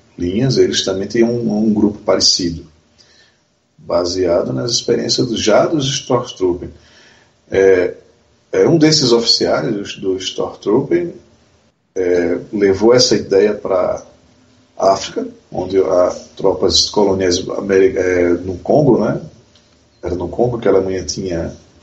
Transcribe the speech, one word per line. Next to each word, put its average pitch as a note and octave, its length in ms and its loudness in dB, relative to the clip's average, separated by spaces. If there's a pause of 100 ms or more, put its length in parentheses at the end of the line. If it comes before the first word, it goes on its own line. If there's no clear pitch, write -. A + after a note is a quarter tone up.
(160)
linhas, G#2 420 -2
eles - 260 2
também G2 240 -4
tinham A#2 260 0
um, A2 320 -2
um G#2+ 60 2
grupo G#2 280 0
parecido, F2+ 640 -2 (1120)
baseado F2+ 760 -2
nas B2+ 180 -6
experiências - 560 -2
do, A2+ 120 -4
já - 280 2
dos C#3 220 -2
Stormtroopers. F2+ 840 -4 (800)
É, F#2+ 440 4 (580)
é, G2 160 4
um E3 80 4
desses D3+ 340 4
oficiais A#2 640 0
do, G2+ 280 -8
do F#2+ 180 -2
Stormtrooper, A#2+ 960 -2 (800)
é, F2+ 440 0 (140)
levou G2+ 420 4
essa A#2+ 220 4
ideia G2+ 380 2
pra F#2 500 -4 (720)
África, - 500 -2 (240)
onde F#2 280 -2
as F2+ 580 0
tropas F#2 540 0
coloniais F#2+ 480 0 (100)
ameri-, F#2+ 480 2
é, F2+ 380 0
no F2+ 240 -6
Congo, A#2 440 2
né? D3+ 200 -2 (800)
Era E2+ 120 -6
no F2+ 140 -6
Congo A#2+ 300 -2
que G#2 100 -2
a - 20 4
Alemanha F#2 340 0
tinha, E2+ 520 -6 (260)